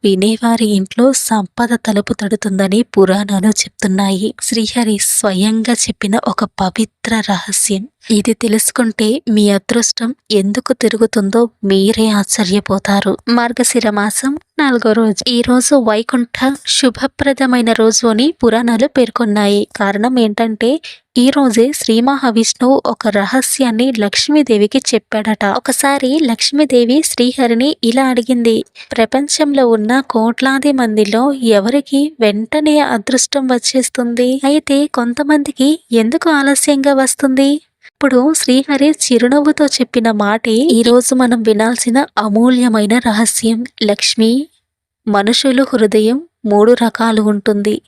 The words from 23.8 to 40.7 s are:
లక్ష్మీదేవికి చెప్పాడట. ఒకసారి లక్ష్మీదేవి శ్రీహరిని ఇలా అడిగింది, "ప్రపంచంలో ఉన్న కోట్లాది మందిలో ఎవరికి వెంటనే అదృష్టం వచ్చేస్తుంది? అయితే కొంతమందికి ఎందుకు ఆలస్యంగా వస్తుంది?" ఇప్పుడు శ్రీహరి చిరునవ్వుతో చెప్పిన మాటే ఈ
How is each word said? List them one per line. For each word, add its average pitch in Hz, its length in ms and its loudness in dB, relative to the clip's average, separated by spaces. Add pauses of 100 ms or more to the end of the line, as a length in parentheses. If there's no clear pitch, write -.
లక్ష్మీదేవికి 214 760 0
చెప్పాడట. 214 680 -2
ఒకసారి 269 800 -2
లక్ష్మీదేవి 254 840 2
శ్రీహరిని 247 800 0
ఇలా 247 220 2
అడిగింది, 233 580 0 (340)
"ప్రపంచంలో 269 680 0
ఉన్న 226 320 2
కోట్లాది 262 720 0
మందిలో 226 640 0
ఎవరికి 269 840 0
వెంటనే 233 600 0
అదృష్టం 262 680 -2
వచ్చేస్తుంది? 247 960 -2
అయితే 285 440 0
కొంతమందికి 285 920 -2 (120)
ఎందుకు 233 380 0
ఆలస్యంగా 277 640 2
వస్తుంది?" 269 680 0 (260)
ఇప్పుడు 269 460 2
శ్రీహరి 277 560 2
చిరునవ్వుతో 285 760 2
చెప్పిన 240 460 -2
మాటే 214 400 -2
ఈ 233 300 2